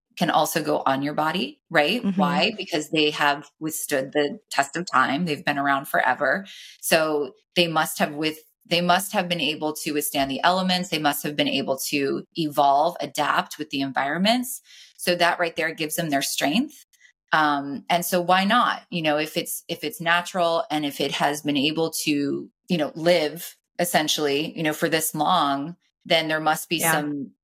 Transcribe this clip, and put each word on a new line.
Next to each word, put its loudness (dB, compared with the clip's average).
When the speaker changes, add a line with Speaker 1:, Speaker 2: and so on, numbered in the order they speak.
Speaker 1:
can 2
also 2
go 0
on 0
your -2
body, -2
right? 2
Speaker 2:
Mm-hmm. 2
Speaker 1:
Why? 2
Because -4
they 2
have 0
withstood -4
the -2
test 0
of -4
time. 2
They've -4
been 0
around 0
forever. 0
So 0
they 2
must -2
have -2
with-, -4
they 0
must 2
have -2
been -2
able -2
to -6
withstand -2
the -4
elements. 2
They -2
must 0
have -4
been 2
able -2
to -2
evolve, 2
adapt -2
with -10
the -4
environments. 0
So 0
that 2
right -2
there -2
gives -4
them -2
their 2
strength. -2
Um, 0
and 2
so 0
why 4
not? 2
You -4
know, 2
if -4
it's, -6
if -8
it's -8
natural 0
and 0
if -4
it 0
has 0
been 0
able 0
to, -2
you 2
know, -2
live 0
essentially, 0
you -4
know, 2
for -2
this 0
long, 0
then 2
there 0
must 0
be 0
Speaker 2:
Yeah. 4
Speaker 1:
some -2